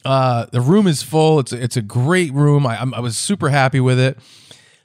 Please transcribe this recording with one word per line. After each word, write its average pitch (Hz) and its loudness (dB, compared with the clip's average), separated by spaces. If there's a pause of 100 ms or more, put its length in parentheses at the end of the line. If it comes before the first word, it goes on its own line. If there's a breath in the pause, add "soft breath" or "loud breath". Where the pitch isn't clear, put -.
Uh, 127 0
the 123 -4
room 185 4
is 147 -2
full. 156 2
It's 131 -4
a, 120 -8
it's 127 -6
a 120 -2
great 135 -2
room. 143 2
I, 113 -4
I'm, 127 -4
I 110 -8
was 120 -6
super 196 -4
happy 135 2
with 127 2
it. 131 0 (680 loud breath)